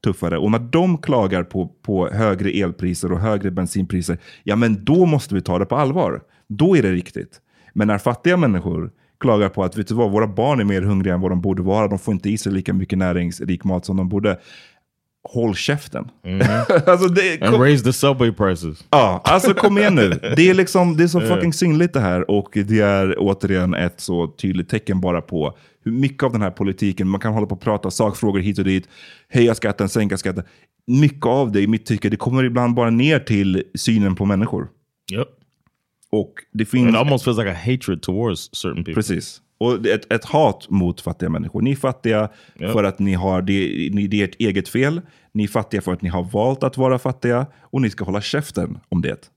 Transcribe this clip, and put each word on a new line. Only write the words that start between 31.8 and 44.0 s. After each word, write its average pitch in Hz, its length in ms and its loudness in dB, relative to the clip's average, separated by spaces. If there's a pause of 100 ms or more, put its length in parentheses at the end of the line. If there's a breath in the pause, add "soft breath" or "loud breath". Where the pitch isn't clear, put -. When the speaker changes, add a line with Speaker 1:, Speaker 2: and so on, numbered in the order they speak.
Speaker 1:
tycke, 107 220 -2
det 104 80 0
kommer 131 280 0
ibland 120 300 0
bara 120 160 2
ner 131 280 2
till 98 440 0 (120)
synen 101 420 0
på 101 80 -2
människor. 98 440 -2 (440)
Speaker 2:
Yep. 113 160 -6 (840)
Speaker 1:
Och 107 200 -4 (200)
det 107 120 -2
finns 123 260 2
Speaker 2:
It 113 60 4
almost 131 280 2
feels 117 140 0
like 101 120 -2
a 87 40 -6 (100)
hatred 117 380 -2
towards 98 540 -4
certain 85 280 -6
people. 82 100 -8
Speaker 1:
Precis. - 480 -4 (160)
Och 113 280 0
ett, 107 260 0
ett 110 120 -2
hat 139 460 0
mot 87 300 0
fattiga 85 280 -6
människor. 82 340 -6
Ni 127 100 0
är 139 40 -2
fattiga 113 520 -2 (300 soft breath)
Speaker 2:
Ja. 95 140 -6
Speaker 1:
för 107 120 2
att 95 140 -2
ni 98 160 0
har 92 280 0
det, 92 500 -2
ni, 101 140 -2